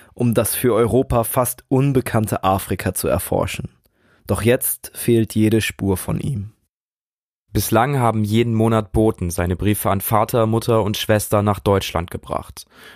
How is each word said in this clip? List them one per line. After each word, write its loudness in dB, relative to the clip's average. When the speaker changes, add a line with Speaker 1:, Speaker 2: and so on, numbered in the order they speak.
Speaker 1:
um 0
das 0
für 2
Europa 2
fast -4
unbekannte 0
Afrika 0
zu -4
erforschen. -2
Doch -2
jetzt 0
fehlt 0
jede 2
Spur -2
von -6
ihm. -6
Speaker 2:
Bislang 0
haben 2
jeden 2
Monat 0
Boten 0
seine -2
Briefe -2
an 0
Vater, 0
Mutter 0
und -2
Schwester 0
nach 0
Deutschland 0
gebracht. -10